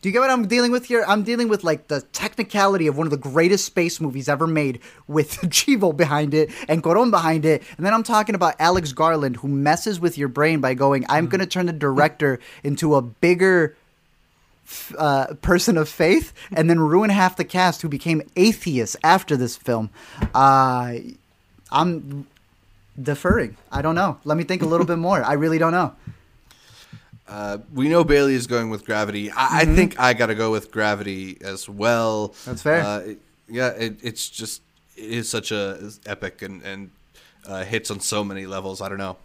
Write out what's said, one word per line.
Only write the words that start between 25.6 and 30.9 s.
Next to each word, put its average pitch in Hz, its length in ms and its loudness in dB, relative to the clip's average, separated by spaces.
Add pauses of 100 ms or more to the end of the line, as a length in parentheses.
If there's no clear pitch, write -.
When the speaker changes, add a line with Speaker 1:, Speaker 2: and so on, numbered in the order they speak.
Speaker 1:
know. 175 200 0 (1400)
Speaker 2:
Uh, 104 300 -10 (160)
we 135 140 0
know 165 160 4
Bailey 139 300 4
is 120 120 -4
going 117 240 -2
with 104 140 -8
Gravity. 104 460 -4
I, - 40 -16
Speaker 1:
Mm-hmm. 135 220 0 (160)
Speaker 2:
I - 20 6
think 185 260 4
I 127 140 6
gotta 110 220 0
go 110 160 -2
with 107 180 -4
Gravity 101 720 -4